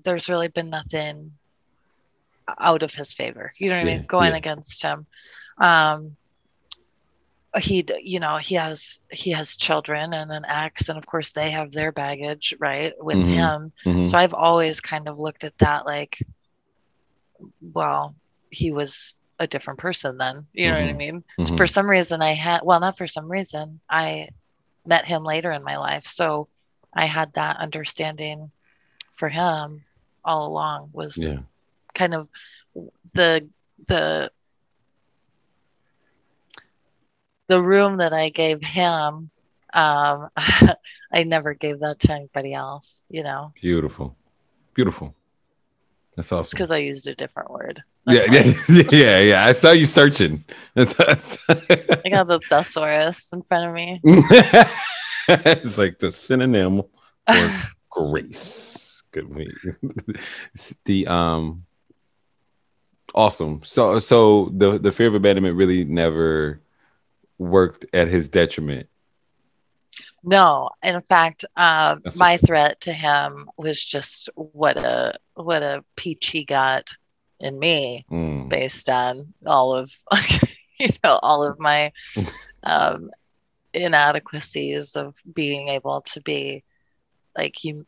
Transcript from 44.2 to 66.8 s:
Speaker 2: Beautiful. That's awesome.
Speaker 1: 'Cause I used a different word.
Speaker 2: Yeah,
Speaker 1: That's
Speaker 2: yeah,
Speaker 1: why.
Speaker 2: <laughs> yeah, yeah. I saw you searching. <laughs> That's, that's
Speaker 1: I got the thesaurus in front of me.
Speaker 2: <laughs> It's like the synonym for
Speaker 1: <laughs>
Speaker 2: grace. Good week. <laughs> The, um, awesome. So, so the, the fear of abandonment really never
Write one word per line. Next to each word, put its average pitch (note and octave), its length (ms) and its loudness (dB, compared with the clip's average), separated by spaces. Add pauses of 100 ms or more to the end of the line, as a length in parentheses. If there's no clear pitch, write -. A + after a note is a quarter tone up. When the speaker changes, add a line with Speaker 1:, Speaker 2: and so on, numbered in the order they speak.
Speaker 2:
Beautiful. E2+ 400 -2 (1040)
That's F2+ 160 -10
awesome. E2+ 260 -6
Speaker 1:
'Cause E3+ 120 -6
I E3 80 -2
used C#3 280 -8
a C3+ 80 -10
different - 360 -12
word. - 320 -14 (240)
Speaker 2:
Yeah, A#2+ 220 6
Speaker 1:
That's B2 400 6
Speaker 2:
yeah, E3 160 12
Speaker 1:
why. - 80 2
Speaker 2:
<laughs> - 0 -
yeah, A#2+ 280 8
yeah. G2+ 260 6
I B2 60 8
saw D#3+ 180 8
you E3 160 8
searching. G#2+ 580 4 (160)
<laughs> - 140 -20
That's, B2 200 4
that's - 440 2 (100)
Speaker 1:
I E3+ 600 2
got F#3+ 160 4
the E3+ 140 2 (100)
thesaurus D#3 840 0
in F3 120 -10
front E3+ 240 -2
of E3+ 60 -10
me. E3+ 300 -8
Speaker 2:
<laughs> F#3+ 600 10 (640)
It's D#3+ 500 2
like F#2+ 220 0
the F#2+ 100 -2
synonym G#2 720 0 (460)
for A3 220 4 (200)
Speaker 1:
<laughs> - 200 -20
Speaker 2:
grace. - 1200 -8
Good D2+ 200 -10
week. D2+ 220 -12 (580)
<laughs> - 720 -18
The, G2 220 0
um, E2 580 -2 (1500)
awesome. D#2 480 0
So, A2 380 0
so G#2+ 520 6
the, G2 260 2
the F#2+ 120 2
fear A#2 160 2
of G#2+ 80 2
abandonment G2 420 2
really F#2 280 2
never D#2 760 0 (760)